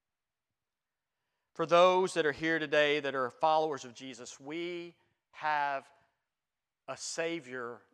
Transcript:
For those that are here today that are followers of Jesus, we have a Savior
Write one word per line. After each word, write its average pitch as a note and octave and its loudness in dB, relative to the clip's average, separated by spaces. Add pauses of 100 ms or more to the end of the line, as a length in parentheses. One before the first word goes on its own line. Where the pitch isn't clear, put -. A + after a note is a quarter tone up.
(1500)
For E3 -4
those F3+ 6
that E3 2
are D3 2
here D#3+ 0
today D3 2
that C#3 -4
are C3 -2
followers D#3 0
of B2 -16
Jesus, B2 -16
we E3+ -10 (360)
have C#3+ -4 (960)
a C3+ -10
Savior B2+ -8 (120)